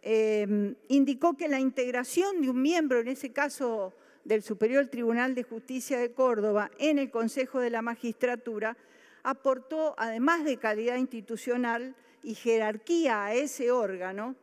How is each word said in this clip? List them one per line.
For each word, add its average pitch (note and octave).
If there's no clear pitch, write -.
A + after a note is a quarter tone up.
eh, G#3+
indicó C#4
que E4
la C4+
integración C4
de C4
un B3
miembro, D4
en A#3
ese C4
caso A#3
del G#3+
Superior A#3
Tribunal A#3+
de B3
Justicia A#3+
de A#3+
Córdoba, G#3+
en D4
el C#4
Consejo A#3+
de A#3+
la A#3
Magistratura, A#3
aportó, C4+
además B3+
de C#4
calidad A3+
institucional A#3+
y A3+
jerarquía A3+
a G#3
ese B3+
órgano G3+